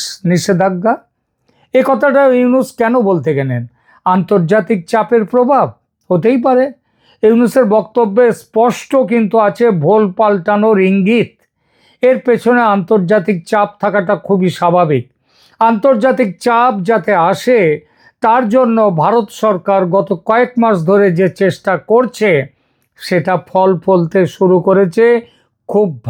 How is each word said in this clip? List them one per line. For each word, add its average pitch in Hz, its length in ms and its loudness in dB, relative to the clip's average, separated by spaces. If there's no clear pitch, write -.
নিষেধাজ্ঞা? 185 720 -2
এ 254 120 2
কথাটা 269 400 0
ইউনূস 247 460 0
কেন 233 280 -2
বলতে 165 340 -2
গেলেন? 127 320 -4
আন্তর্জাতিক 190 840 0
চাপের 220 360 0
প্রভাব 247 420 0
হতেই 220 320 0
পারে। 262 300 0
ইউনূসের 233 480 2
বক্তব্যে 220 520 0
স্পষ্ট - 480 -2
কিন্তু 226 260 0
আছে 220 180 -2
ভোল 214 180 2
পাল্টানোর 208 600 0
ইঙ্গিত। 196 400 0
এর 254 80 2
পেছনে 240 360 2
আন্তর্জাতিক 196 640 0
চাপ 208 180 0
থাকাটা 202 320 -2
খুবই 185 320 0
স্বাভাবিক। 170 460 0
আন্তর্জাতিক 233 720 0
চাপ 247 260 2
যাতে 208 240 -2
আসে, 240 300 0
তার 233 200 2
জন্য 240 240 0
ভারত 214 240 0
সরকার 196 380 0
গত 196 120 -2
কয়েক 240 220 0
মাস 220 140 2
ধরে 202 160 2
যে 190 80 2
চেষ্টা 185 340 -2
করছে, 214 400 0
সেটা 185 340 -2
ফল 190 220 0
ফলতে 185 360 0
শুরু 185 200 2
করেছে 196 400 2
খুব 208 160 0